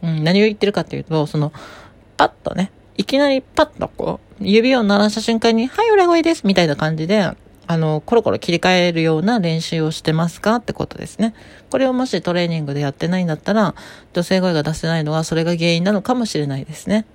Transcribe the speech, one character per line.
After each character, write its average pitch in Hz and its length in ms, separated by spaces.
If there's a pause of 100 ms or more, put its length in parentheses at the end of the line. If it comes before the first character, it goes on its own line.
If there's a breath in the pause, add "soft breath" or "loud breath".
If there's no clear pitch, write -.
う 170 60
ん、 160 160
何 180 180
を 214 40
言 214 100
っ - 20
て - 80
る 202 60
か 185 100
っ - 40
て - 100
い 139 60
う - 20
と、 156 240
そ 156 100
の、 151 140 (640 loud breath)
パ - 100
ッ - 60 (120)
と - 120
ね、 185 160 (240)
い 202 80
き 269 140
な 285 120
り 269 120
パ - 220
ッ - 20 (120)
と - 120
こ - 320 (180)
う、 202 40
指 226 340
を 233 60
鳴 202 140
ら 208 120
し 208 60
た 226 60
瞬 226 180
間 233 160
に、 226 120
「は 415 160
い、 466 60
裏 403 180
声 339 140
で 330 120
す」 330 140
み 190 80
た 185 80
い 165 40
な 143 100
感 156 180
じ 160 120
で、 196 240 (360)
あ 165 100
の、 156 280
コ - 100
ロ 226 80
コ - 80
ロ 101 80
切 - 120
り 170 80
替 185 180
え 175 140
る 165 100
よ 160 180
う - 20
な 226 180
練 165 220
習 165 220
を 156 80
し - 100
て - 120
ま 165 160
す - 120
か 214 140
っ 240 60
て - 120
こ - 140
と - 100
で - 80
す - 140
ね。 220 140 (360 loud breath)
こ 269 80
れ 262 100
を 262 60
も 254 120
し 196 160
ト 175 120
レ 175 120
ー - 20
ニ 165 120
ン 151 60
グ 143 80
で 143 80
や 143 80
っ 139 40
て - 140
な 180 120
い 185 40
ん 175 40
だ 156 80
っ - 20
た - 160
ら、 208 220 (380 loud breath)
女 175 100
性 185 180
声 180 120
が 151 100
出 151 100
せ 165 140
な 165 120
い 151 40
の 151 80
は 160 120
そ 160 120
れ 165 80
が 170 120
原 165 140
因 170 140
な 190 80
の 202 100
か 254 140
も 240 100
し - 120
れ 147 100
な 135 100
い 135 80
で 156 80
す - 140
ね。 214 280